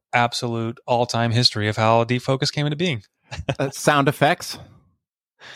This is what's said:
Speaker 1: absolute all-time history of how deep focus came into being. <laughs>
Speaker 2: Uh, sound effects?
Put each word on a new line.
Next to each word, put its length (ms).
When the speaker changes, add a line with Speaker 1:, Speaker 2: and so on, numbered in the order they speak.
Speaker 1:
absolute 760
all-time 460
history 340
of 100
how 280
deep 180
focus 300
came 140
into 100
being. 260
<laughs> 280
Speaker 2:
Uh, 120
sound 360
effects? 500